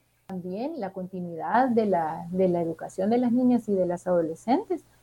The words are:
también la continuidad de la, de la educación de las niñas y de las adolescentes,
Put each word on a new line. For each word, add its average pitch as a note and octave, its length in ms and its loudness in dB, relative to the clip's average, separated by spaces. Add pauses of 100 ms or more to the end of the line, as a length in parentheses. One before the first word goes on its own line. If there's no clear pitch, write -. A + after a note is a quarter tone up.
(280)
también F#3+ 520 -8
la F#3+ 120 -8
continuidad F3+ 800 -2
de A3+ 180 2
la, E3+ 420 0
de F#3 200 2
la F3 120 2
educación E3 480 -4
de A#3+ 80 4
las B3 140 2
niñas B3 360 4
y G#3 60 0
de F#3 140 2
las F3 180 -4
adolescentes, F3+ 760 0 (220)